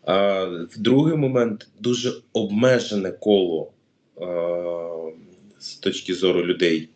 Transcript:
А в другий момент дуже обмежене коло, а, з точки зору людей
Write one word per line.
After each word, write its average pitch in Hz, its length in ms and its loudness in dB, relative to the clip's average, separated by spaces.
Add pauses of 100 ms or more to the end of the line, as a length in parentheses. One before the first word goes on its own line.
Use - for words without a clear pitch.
А 95 440 2
в 87 320 -10
другий 139 380 4
момент 127 520 0 (120)
дуже 120 420 -2 (120)
обмежене 107 800 2
коло, 87 600 2 (460)
а, 90 80 -10 (1300)
з - 160 -16
точки - 380 -6
зору 87 320 2
людей 82 500 0